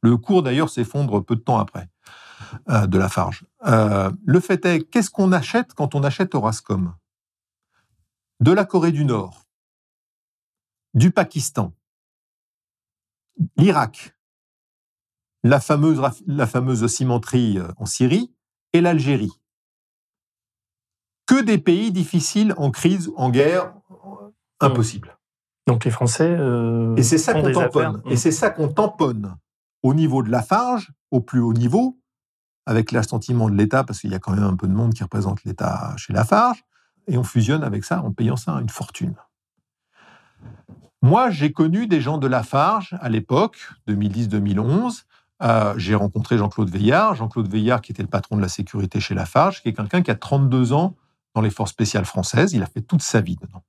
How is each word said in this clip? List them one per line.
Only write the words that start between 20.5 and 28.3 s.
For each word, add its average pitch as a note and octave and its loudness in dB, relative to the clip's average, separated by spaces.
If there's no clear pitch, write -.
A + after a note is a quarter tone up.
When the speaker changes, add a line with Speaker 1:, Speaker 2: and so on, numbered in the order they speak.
Speaker 1:
Que C4 4
des G#3 2
pays F#3 2
difficiles F#3+ 0
en C#3+ 0
crise, E3+ 0
en B2+ 0
guerre, D3+ 0
euh, - -20
Speaker 2:
Hmm. C#3+ 2
Speaker 1:
impossible. A2+ -2
Speaker 2:
Donc A#2 0
les A#2+ 0
Français, A#2+ 0
euh, A#2 0
Speaker 1:
Et B2 4
c'est B2 2
ça - 0
Speaker 2:
font D#3 2
Speaker 1:
qu'on C#3+ 2
Speaker 2:
des C3+ 2
Speaker 1:
tamponne. B2+ 2
Speaker 2:
affaires. G#2 -10
Speaker 1:
Et C3 0
Speaker 2:
Hmm. A#2+ 2
Speaker 1:
c'est D#3+ 2